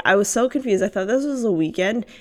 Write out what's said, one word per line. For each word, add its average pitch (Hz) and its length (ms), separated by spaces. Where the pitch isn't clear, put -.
I 196 120
was 202 120
so 247 200
confused. 247 340
I 185 60
thought 190 180
this 262 180
was 269 200
a 214 80
weekend, 180 520